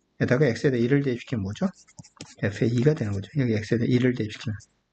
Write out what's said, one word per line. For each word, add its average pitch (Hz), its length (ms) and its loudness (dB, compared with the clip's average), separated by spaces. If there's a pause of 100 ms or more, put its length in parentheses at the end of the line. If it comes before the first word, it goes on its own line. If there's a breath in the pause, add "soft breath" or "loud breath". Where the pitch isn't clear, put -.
(200)
에다가 139 260 2
x에다 127 320 0
일을 127 240 2
대입시키면 123 400 -4
뭐죠? 101 260 -4 (760)
f의 113 320 0
이가 135 180 4
되는 113 180 -4
거죠. 98 160 -6 (100)
여기 123 160 2
x에다 113 320 0
일을 123 280 4
대입시키면. 110 420 -6 (380)